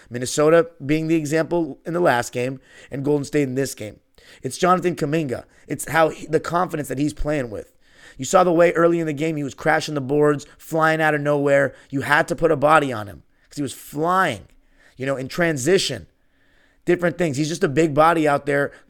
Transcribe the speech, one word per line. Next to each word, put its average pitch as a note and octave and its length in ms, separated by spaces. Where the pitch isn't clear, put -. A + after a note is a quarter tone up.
Minnesota D3+ 580
being D#3 220
the D#3+ 80
example D#3 720
in E3 80
the F3 60
last B2 300
game C3 300
and C#3 120
Golden C#3+ 220
State D3 200
in B2+ 100
this C3+ 200
game. G#2 260
It's - 160
Jonathan F3+ 380
Kuminga. C#3+ 480
It's - 220
how D#3+ 220
he, - 160
the D3+ 140
confidence E3 480
that C3 100
he's D3 160
playing D3 340
with. G2+ 240
You C3 80
saw F#3 180
the F3 80
way E3+ 200
early E3+ 280
in D#3+ 60
the D#3 80
game D#3 220
he D3 80
was B2+ 100
crashing D#3 400
the C#3+ 80
boards, D3 440
flying D#3+ 420
out D#3 140
of D3 80
nowhere. C#3+ 520
You C#3 140
had D3 260
to E3+ 80
put D#3+ 140
a D3+ 60
body D3 360
on G#2+ 140
him F2+ 160
'cause - 80
he D3 60
was B2 100
flying, D#3+ 720
you B2+ 80
know, C#3 100
in C3 120
transition. D#3 800
Different F3 320
things. D#3 180
He's D3+ 120
just F3 140
a F3+ 60
big D3 260
body D#3+ 320
out C#3+ 200
there C#3+ 260